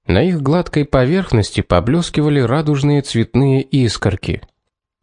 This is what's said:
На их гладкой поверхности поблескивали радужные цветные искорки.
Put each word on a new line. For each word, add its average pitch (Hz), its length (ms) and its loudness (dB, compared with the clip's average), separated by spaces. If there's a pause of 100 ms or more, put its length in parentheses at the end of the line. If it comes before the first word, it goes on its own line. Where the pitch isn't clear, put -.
На 92 160 2
их 175 180 0
гладкой 151 440 0
поверхности 131 760 0
поблескивали 147 800 0
радужные 143 640 0
цветные 131 600 0
искорки. 107 800 -2 (600)